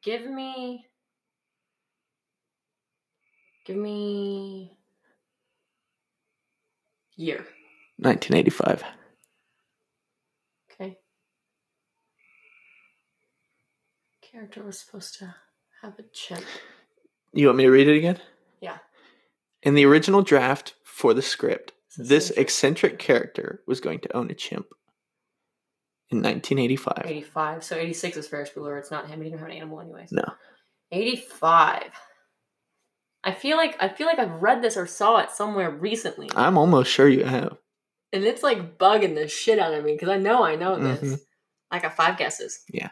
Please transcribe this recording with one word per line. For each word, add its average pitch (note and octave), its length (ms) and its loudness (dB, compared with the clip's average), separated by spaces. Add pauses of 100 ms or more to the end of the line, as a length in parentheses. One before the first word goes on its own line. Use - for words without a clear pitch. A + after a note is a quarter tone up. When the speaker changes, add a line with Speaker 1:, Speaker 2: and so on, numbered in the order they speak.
Speaker 1:
give A#3 280 -6
me, C4 560 -12 (2750)
give F#3+ 100 -10
me G3+ 1000 -8 (2500)
year. D#3+ 300 -8 (520)
Speaker 2:
Nineteen - 380 0
eighty-five. - 460 2 (1900)
Speaker 1:
Okay. F#3+ 260 -16 (3250)
Character G#3+ 400 -20
was G3 160 -14
supposed - 400 -18
to F#3 160 -18 (480)
have G#3 160 -20
a A3 40 -20 (100)
chimp. - 320 -14 (880)
Speaker 2:
You D3 140 4
want B2+ 120 6
me C3 60 4
to B2+ 60 10
read C#3 180 8
it D3+ 80 6
again? E3+ 220 0 (420)
Speaker 1:
Yeah. E3+ 180 -16 (840)
Speaker 2:
In C#3+ 120 4
the C#3+ 100 8
original D#3 380 6
draft C#3 520 2 (100)
for - 300 2
the C3 80 0
script, - 500 -6 (240)
Speaker 1:
This A#2+ 120 -12
Speaker 2:
this D3 220 4
Speaker 1:
eccentric - 640 0
Speaker 2:
eccentric - 40 -18
character - 680 -2
was C3 140 -4
going E3 200 -6
to - 160 -8
own A#2+ 140 -6
a - 40 -10
chimp - 320 -10 (1400)
in A#2 120 -2
nineteen - 360 -2
eighty-five. C3 480 -2
Speaker 1:
Eighty-five. D#3 580 -8
So E3+ 120 -8
eighty-six E3+ 400 -8
is D3 120 -12
Ferris C#3+ 220 -10
Bueller. C#3+ 280 -10
It's C#3+ 120 -16
not D3 180 -10
him. D#3 120 -14
He D#3+ 80 -10
didn't D#3 120 -14
have D#3 100 -14
an D#3 60 -16
animal D#3 240 -16
anyways. E3+ 320 -18
Speaker 2:
No. D#3+ 120 -2 (680)
Speaker 1:
Eighty-five. E3+ 1000 2 (1300)
I F#3+ 100 -4
feel C#4+ 260 -2
like, D#4 240 0
I F#3+ 80 -2
feel D4 160 -6
like E4 120 0
I've E3+ 240 -4
read A#3 200 2
this A3 160 -2
or F3 80 -4
saw G#3+ 320 4
it - 120 0
somewhere G3+ 400 -4
recently. F3 640 -8
Speaker 2:
I'm E3+ 220 4
almost D3+ 340 6
sure C3+ 160 6
you C3+ 200 6
have. - 320 -4 (560)
Speaker 1:
And G3 100 -2
it's, A#3+ 180 -2
like, G3+ 360 -2
bugging G3 360 4
the D3+ 140 -4
shit G#3+ 300 2
out E3 160 0
of D3+ 100 -4
me D3+ 140 0
'cause E3+ 100 -4
I G3 80 2
know G#3+ 260 2
I D#3 140 0
know F3+ 220 -2
this. C3 220 -2
Speaker 2:
Mm-hmm. C3+ 140 -4 (560)
Speaker 1:
I F3 100 -6
got D#3+ 160 -6
five E3+ 200 2
guesses. - 560 -8
Speaker 2:
Yeah. - 200 -8